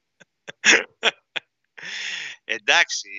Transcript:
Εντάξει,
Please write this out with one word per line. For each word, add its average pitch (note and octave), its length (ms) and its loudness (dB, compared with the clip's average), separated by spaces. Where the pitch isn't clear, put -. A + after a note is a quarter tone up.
Εντάξει, A2+ 640 0